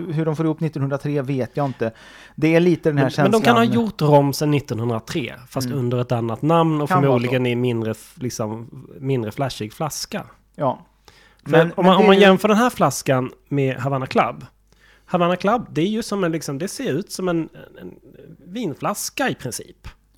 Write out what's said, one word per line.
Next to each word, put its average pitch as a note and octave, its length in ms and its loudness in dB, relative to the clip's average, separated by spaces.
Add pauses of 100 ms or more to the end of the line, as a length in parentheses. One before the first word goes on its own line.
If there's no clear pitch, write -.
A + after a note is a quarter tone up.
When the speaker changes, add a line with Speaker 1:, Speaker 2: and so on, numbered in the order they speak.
(140)
Speaker 1:
hur D#3 120 -2
de D#3 100 -2
får D#3+ 100 -2
ihop D#3 140 -2
nittonhundratre C#3+ 600 -2
vet B2+ 360 -4
jag C#3+ 80 0
inte. A#2 260 -4 (440)
Det D#3+ 200 2
är E3 40 6
lite E3+ 300 2
den C#3+ 80 0
här C3 200 2
Speaker 2:
Men, D3 60 4
men - 80 4
de A3 100 4
kan A#3+ 160 6
ha A#3 60 6
Speaker 1:
känslan. A#3 220 2
Speaker 2:
gjort G3 160 -6
rom C#3+ 320 6
sedan D3+ 180 0
nittonhundratre, A#2+ 840 -4 (120)
fast C3 200 -6
Speaker 1:
Mm. C#3 120 -4
Speaker 2:
under B2 220 0
ett A#2+ 100 -2
annat A#2 300 -2
namn D#3+ 400 2
och C#3+ 80 -2
Speaker 1:
Kan F#3 120 2
vara C#3 100 4
Speaker 2:
förmodligen B2 320 2
Speaker 1:
så. B2 40 2
Speaker 2:
i A#2+ 80 0
mindre A#2 360 0
f-, - 280 -12
liksom, A#2 680 -8 (120)
mindre C3 320 -2
flashig A#2 420 -6
flaska. - 500 -8 (320)
Speaker 1:
Ja. C3 240 -2 (640)
Speaker 2:
För C#3 80 -6
Speaker 1:
Men, D#3+ 100 6
Speaker 2:
om E3+ 140 2
Speaker 1:
men F3+ 100 0
Speaker 2:
man, F#3 100 6
om G3 60 6
Speaker 1:
det G#3 60 6
Speaker 2:
man G3 80 8
Speaker 1:
är G3 40 4
ju G3+ 60 8
Speaker 2:
jämför F#3+ 220 6
den G#3 100 4
här A#3+ 120 2
flaskan C3+ 640 0 (180)
med C3+ 280 -2
Havana C3 280 -4
Club. C#3 400 -2 (600)
Havana F3 300 0
Club, G3+ 340 0
det C#3 120 -4
är F3+ 60 2
ju A3 160 -2
som G3+ 200 -4
en, E3 80 0
liksom, D3 260 -6
det F3 100 -6
ser G#3+ 260 -6
ut F3+ 180 -4
som F3+ 180 -4
en, E3 200 -2 (320)
en F3+ 140 -16 (500)
vinflaska G3 840 -6
i D#3 60 -4
princip. - 520 -12 (300)